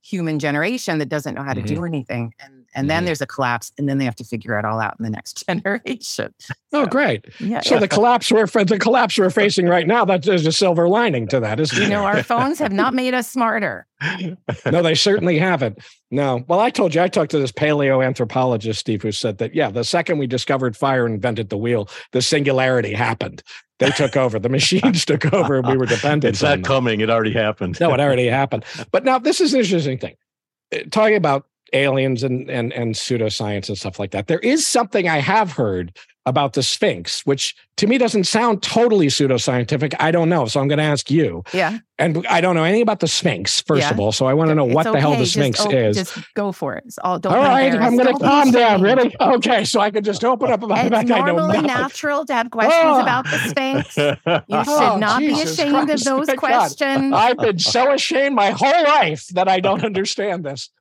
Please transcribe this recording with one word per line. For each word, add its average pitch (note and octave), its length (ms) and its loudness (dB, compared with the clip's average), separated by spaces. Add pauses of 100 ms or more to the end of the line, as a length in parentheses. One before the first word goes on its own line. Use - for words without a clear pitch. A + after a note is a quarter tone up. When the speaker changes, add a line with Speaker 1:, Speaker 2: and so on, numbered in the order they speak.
Speaker 1:
human D#3+ 360 -4
generation D#3+ 600 -2
that C#3 100 -4
doesn't D3+ 260 -6
know C#3 80 -10
how C3+ 100 -6
to - 80 -6
do G#2 140 -4
Speaker 2:
Mm-hmm. E3+ 100 -6
Speaker 1:
anything. A#2+ 560 -6
And, C3+ 240 -20 (100)
and C#3 140 -4
then D#3+ 100 0
Speaker 2:
Mm-hmm. F3 80 -2
Speaker 1:
there's D#3 140 -4
a C#3 40 -4
collapse, B2 520 -4
and C#3+ 120 -4
then C#3 80 -2
they C3+ 80 -2
have A#2+ 120 -4
to B2+ 80 -14
figure A2 340 -6
it G#2 60 -4
all A2 160 -4
out G#2 180 -4
in A2+ 40 -6
the A2+ 60 -6
next - 360 -12
<laughs> - 20 -8
generation. G3 880 -6 (400)
Speaker 2:
Oh, D4 100 2
Speaker 1:
So, - 20 0
Speaker 2:
great. G#3 400 -2 (140)
Speaker 1:
yeah, A3+ 220 -6
Speaker 2:
So - 140 2
Speaker 1:
yeah. A3 40 4
Speaker 2:
the G3+ 80 2
collapse A#3 440 2
we're, A3 140 4
the G3+ 340 0
collapse A#3 380 2
we're F#3 120 4
facing G3+ 380 2
right F3 200 2
now, A3+ 180 2
that, F3+ 180 0
there's F3 220 2
a D#3+ 60 2
silver E3+ 380 2
lining F#3 400 0
to C3+ 100 0
that, A2 200 -2
isn't D#3 220 -2
Speaker 1:
You G3+ 80 2
know, G3+ 120 0
Speaker 2:
there? G3+ 160 0
Speaker 1:
our - 60 -2
phones B3+ 360 0
have A#3+ 140 -2
not A3 200 0
made B3+ 200 -2
us B3 180 -4
smarter. G#3+ 560 -2 (140)
Speaker 2:
<laughs> D3+ 160 -6 (540)
No, F3 100 2
they D#3+ 140 2
certainly F3 440 2
haven't. D3+ 400 -2 (320)
No. C3 360 -2
Well, F3 120 2
I A#3 100 2
told F#3 240 0
you, E3 80 2
I F#3 60 2
talked F3 240 0
to D#3 80 0
this C3 120 -2 (500)
paleoanthropologist, B2 760 -2
Steve, G#2+ 240 -4
who G#2+ 100 -4
said G#2 280 -4
that, A2 160 -6
yeah, D3 160 0
the A#2 120 -4
second E3+ 340 -2
we C#3 100 -2
discovered B2+ 500 -2
fire C3 280 0
and A2+ 100 -2
invented G#2+ 340 -4
the G#2+ 80 -4
wheel, A2 320 -2 (220)
the C3+ 100 0
singularity C3 720 0
happened. A2+ 500 -4 (360)
They C3+ 120 4
took C#3 260 0
over. A#2+ 220 0
The A#2 100 -2
machines F3 560 2
took C#3+ 280 0
over, C#3+ 240 2
and B2 100 0
we C3 100 2
were B2+ 80 0
dependent C#3 500 0
Speaker 3:
It's - 80 -2
Speaker 2:
on D3+ 60 2
Speaker 3:
not C#3+ 60 4
Speaker 2:
them. F#2 80 -6
Speaker 3:
coming. A#2+ 380 0
It A2 80 0
already A2 240 2
happened. G#2 460 -2
Speaker 2:
No, E3 140 4
it B2+ 60 2
already B2+ 280 2
happened. B2 380 -2 (260)
But - 120 0
now C4 160 2
this C4+ 200 0
is E4+ 140 2
an C4+ 60 2
interesting E3 400 0
thing. - 160 -12 (580)
Uh, D#3 60 -6 (120)
talking G#3+ 240 4
about D3 300 0 (280)
aliens C3+ 500 0
and, B2+ 260 -4
and, A#2+ 240 -4
and A#2 220 -4
pseudoscience G#2 720 -4
and G2+ 80 -6
stuff G2 220 -12
like G2+ 120 -6
that, G2+ 160 -6
there E3 120 0
is C#4+ 260 0
something G#3 420 0
I D#3+ 120 0
have F#3+ 320 0
heard F#2 440 -4 (300)
about C#3 280 0
the C3+ 100 0
Sphinx, - 600 -2
which - 300 -2 (220)
to G#3 100 2
me B3 100 2
doesn't A3 280 2
sound A3+ 360 0
totally A3 460 4
pseudoscientific. C3 880 0
I D#3 140 2
don't E3 160 2
know. E3 180 2
So A2+ 140 -2
I'm C#3 80 0
gonna D3 160 2
ask D3 260 -2
you. C3 340 0 (100)
Speaker 1:
Yeah. F#3 240 0 (200)
Speaker 2:
And D#3 300 0
I E3+ 140 2
don't F3+ 120 2
know D#3+ 120 2
anything G#3 160 2
about G#3+ 180 0
the E3+ 80 0
Sphinx, G#2+ 540 -2
first - 280 2
of A#2+ 80 0
Speaker 1:
Yeah. G2+ 60 0
Speaker 2:
all. G#2+ 80 2
So C3 140 -2
I C3 80 2
wanna D#3 200 2
know D3+ 120 2
Speaker 1:
It's A#2+ 100 0
Speaker 2:
what D#3 160 4
the D3+ 80 2
hell D3 120 4
Speaker 1:
okay. C3+ 80 2
Speaker 2:
the B2+ 40 2
Speaker 1:
Just B2 120 0
Speaker 2:
Sphinx B2+ 260 0
Speaker 1:
o-, G#2+ 80 0
Speaker 2:
is. A2+ 260 2
Speaker 1:
just F#3 220 -6 (180)
go G3+ 160 -4
for C3+ 240 -8
it. - 100 -12
It's A#3 160 -18
all, F3+ 160 -2
don't F3+ 160 -2
Speaker 2:
All A#3+ 80 4
Speaker 1:
be C#4+ 60 4
Speaker 2:
right, C4+ 240 4
I'm A3+ 220 2
Speaker 1:
embarrassed. A#3+ 40 4
Speaker 2:
gonna B3+ 140 4
Speaker 1:
Don't C4+ 100 -2
be C#4 40 0
Speaker 2:
calm C#4+ 260 6
down. A3+ 300 6
Speaker 1:
ashamed. - 20 4
Speaker 2:
Really? A#3+ 320 4 (220)
Okay, A3 260 2
so - 160 0
I G#3 100 2
can G#3 140 -2
just G#3 220 -2
open B3 260 0
up G#3 120 0
about G#3 160 0
Speaker 1:
It's G3 100 0
Speaker 2:
the A#3 80 2
fact A#3+ 140 2
I G#3+ 80 4
know - 60 0 (120)
Speaker 1:
normal F3+ 140 0
and - 140 2
Speaker 2:
nothing. B3 160 -2
Speaker 1:
natural C#4+ 440 -4
to C#4 80 -4
have A#3 180 -2
questions D#4 340 4
Speaker 2:
Oh. C#4+ 160 4
Speaker 1:
about B3+ 240 0
the - 120 -4
Sphinx. C4+ 600 -4
Speaker 3:
<laughs> D3 520 0
Speaker 1:
You D3+ 160 0
should C#4+ 80 0
Speaker 2:
Oh, B3+ 240 2
Speaker 1:
not G#3+ 220 0
be D4+ 100 0
Speaker 2:
Jesus D#4 240 -2
Speaker 1:
ashamed D4 340 0
Speaker 2:
Christ, D4+ 60 0
Speaker 1:
of C4+ 100 -2 (140)
those D4 100 -2
Speaker 2:
thank C4 140 -2
God. D4+ 60 -2
Speaker 1:
questions. C4+ 680 0
Speaker 2:
I've A#3+ 220 4
been G3 220 0
so C4 340 2
ashamed C#4 420 0
my G3+ 160 4
whole D4 320 2
life B3+ 440 2
that F3+ 200 0
I F#3 140 2
don't F#3+ 240 0
understand G3 580 -4
this. C#3 260 -10 (120)